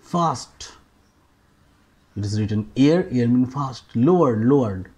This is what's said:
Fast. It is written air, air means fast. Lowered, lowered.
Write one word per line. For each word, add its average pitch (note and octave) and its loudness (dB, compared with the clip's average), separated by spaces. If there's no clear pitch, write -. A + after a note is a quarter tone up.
Fast. - -6
It G#2 -6
is G#2 -4
written G#2+ -2
air, D3 4
air A#2+ 0
means B2 0
fast. C3+ -10
Lowered, B2+ 2
lowered. A2+ 0